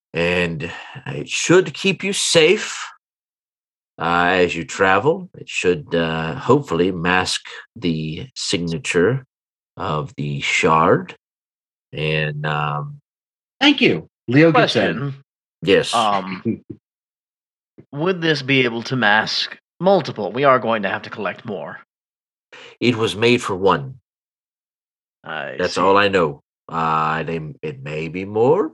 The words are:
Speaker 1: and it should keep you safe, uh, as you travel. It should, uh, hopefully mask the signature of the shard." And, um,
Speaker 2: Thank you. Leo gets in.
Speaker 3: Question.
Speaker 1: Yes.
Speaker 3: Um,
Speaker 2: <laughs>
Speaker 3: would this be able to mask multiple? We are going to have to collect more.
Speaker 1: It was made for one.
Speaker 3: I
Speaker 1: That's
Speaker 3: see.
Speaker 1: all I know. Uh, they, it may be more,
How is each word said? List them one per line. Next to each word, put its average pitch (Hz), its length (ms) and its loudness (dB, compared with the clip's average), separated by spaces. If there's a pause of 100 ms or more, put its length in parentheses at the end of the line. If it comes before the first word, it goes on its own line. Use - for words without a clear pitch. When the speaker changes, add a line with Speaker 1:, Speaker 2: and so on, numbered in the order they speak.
(120)
Speaker 1:
and 85 580 -2 (360)
it 71 240 -10
should 170 420 2
keep 190 320 -2
you 196 80 -4
safe, - 720 0 (1120)
uh, 85 300 2 (160)
as 85 100 -2
you 82 100 -6
travel. 98 760 0
It - 100 -18
should, 87 460 -2
uh, 82 400 -2
hopefully 95 580 2
mask 90 540 0 (300)
the 80 600 -4
signature 87 880 -2 (540)
of 78 380 -6
the 71 240 -6
shard." 82 760 2 (760)
And, 78 520 -4
um, 76 540 -4 (600)
Speaker 2:
Thank 285 200 4
you. 104 280 2 (200)
Leo 156 240 8
gets 220 240 2
in. 87 220 0
Speaker 3:
Question. 139 240 -8 (400)
Speaker 1:
Yes. 90 320 2
Speaker 3:
Um, 101 680 -2 (600)
Speaker 2:
<laughs> - 680 -20
Speaker 3:
would 165 280 -2
this 151 220 0
be 131 220 2
able 117 180 -2
to 131 140 -4
mask 107 600 2 (240)
multiple? 127 520 0
We 127 120 -2
are 131 140 6
going 113 240 0
to 95 80 -2
have 104 120 -4
to 104 80 -14
collect 92 360 -8
more. 90 340 -10 (1000)
Speaker 1:
It 117 160 2
was 110 200 -2
made 120 260 4
for 101 140 -4
one. 85 440 0 (1200)
Speaker 3:
I 73 340 -8
Speaker 1:
That's 90 160 -2
Speaker 3:
see. 90 60 -2
Speaker 1:
all 98 160 6
I 101 120 6
know. 85 340 0 (260)
Uh, 80 540 -2
they, 82 180 -6 (220)
it 69 200 -10
may 76 260 -8
be 92 160 -8
more, 123 500 2